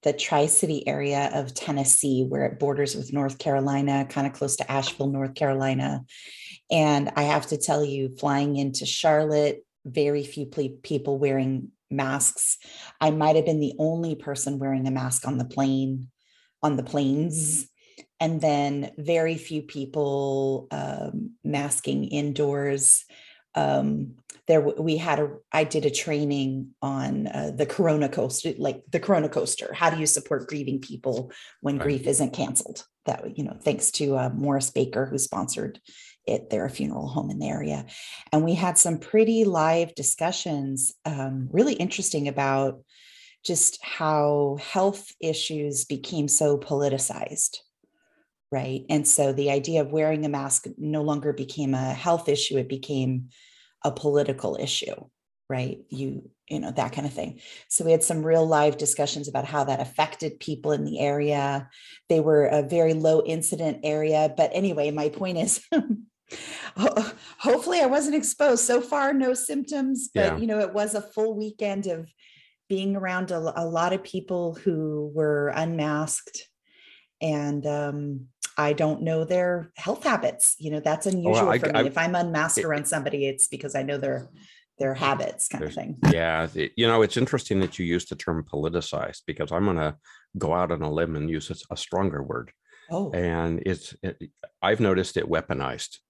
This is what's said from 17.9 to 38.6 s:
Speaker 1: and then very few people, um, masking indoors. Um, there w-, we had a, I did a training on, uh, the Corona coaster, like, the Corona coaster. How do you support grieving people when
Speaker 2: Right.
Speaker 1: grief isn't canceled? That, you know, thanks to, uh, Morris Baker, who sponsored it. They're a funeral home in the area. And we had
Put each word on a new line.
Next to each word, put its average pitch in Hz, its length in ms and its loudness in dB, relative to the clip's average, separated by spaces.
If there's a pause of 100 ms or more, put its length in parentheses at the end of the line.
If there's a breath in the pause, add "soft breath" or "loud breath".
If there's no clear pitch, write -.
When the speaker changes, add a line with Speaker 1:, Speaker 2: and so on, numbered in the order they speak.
Speaker 1:
and 160 180 0
then 143 580 0
very 165 380 2
few 160 260 -6
people, 139 1120 -2
um, - 600 -6 (120)
masking 143 640 -2
indoors. 143 1000 2 (520 loud breath)
Um, 131 600 2 (320)
there 160 140 8
w-, 143 200 0
we 160 160 2
had 160 220 0
a, 147 100 2 (220)
I 156 140 4
did 151 200 0
a 147 40 6
training 139 800 -2 (120)
on, 139 460 -2
uh, 147 280 -4
the 143 100 2
Corona 151 440 2
coaster, 131 480 -2
like, 143 320 -2
the - 100 0
Corona 165 300 2
coaster. - 440 -4
How 170 160 4
do 160 100 -2
you 156 60 0
support 139 420 0
grieving 139 320 -4
people 127 520 -4 (300 loud breath)
when 139 160 -2
Speaker 2:
Right. - 60 -2
Speaker 1:
grief 135 240 0
isn't 139 260 2
canceled? - 520 -4 (200)
That, - 320 -4
you 151 60 -4
know, - 180 -8
thanks - 300 0
to, 139 260 0
uh, 127 120 0
Morris 139 400 0
Baker, 131 360 0
who 135 120 -4
sponsored - 600 -4 (480 loud breath)
it. 107 220 -2
They're 104 160 0
a 135 40 -2
funeral - 380 -6
home - 240 -4
in - 80 -6
the - 100 -4
area. 76 360 -4 (460 loud breath)
And 156 140 4
we 165 80 2
had 175 240 2